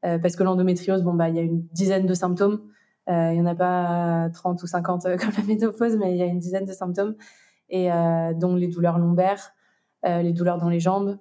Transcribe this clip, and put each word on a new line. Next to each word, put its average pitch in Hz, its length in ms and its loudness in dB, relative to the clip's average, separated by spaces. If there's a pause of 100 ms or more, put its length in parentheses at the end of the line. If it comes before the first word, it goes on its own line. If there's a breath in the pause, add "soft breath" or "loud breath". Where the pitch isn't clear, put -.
euh, 170 120 0
parce 170 180 0
que - 60 -2
l'endométriose, 185 600 2
bon, 175 100 0
bah, 165 160 2
il 165 60 -2
y 165 40 0
a 165 40 -2
une 165 240 -2
dizaine 190 400 0
de 185 80 2
symptômes. 190 460 0 (480 loud breath)
Euh, 165 220 2
il 165 60 0
y 170 40 2
en 170 40 4
a 175 100 0
pas 175 800 0
trente 180 300 -4
ou 175 40 -10
cinquante, 175 380 -2
euh, 180 120 0
<laughs> - 20 -4
comme 214 180 -2
la 208 60 -2
ménopause, 220 540 0
mais 190 160 0
il 180 40 0
y 180 60 2
a - 20 0
une 175 140 -2
dizaine 185 260 -4
de 190 80 -10
symptômes. 190 420 -4 (540 loud breath)
Et, 180 220 0
euh, 165 420 0
dont 180 220 0
les 180 120 2
douleurs 175 300 0
lombaires, 180 560 2 (520)
euh, 175 160 2
les 170 120 0
douleurs 175 240 0
dans 170 120 0
les 170 100 2
jambes 196 420 0